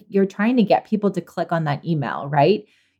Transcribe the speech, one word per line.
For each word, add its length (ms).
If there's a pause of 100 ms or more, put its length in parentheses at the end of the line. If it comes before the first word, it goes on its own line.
you're 160
trying 320
to 60
get 220
people 260
to 100
click 320
on 100
that 220
email, 420
right? 380 (340)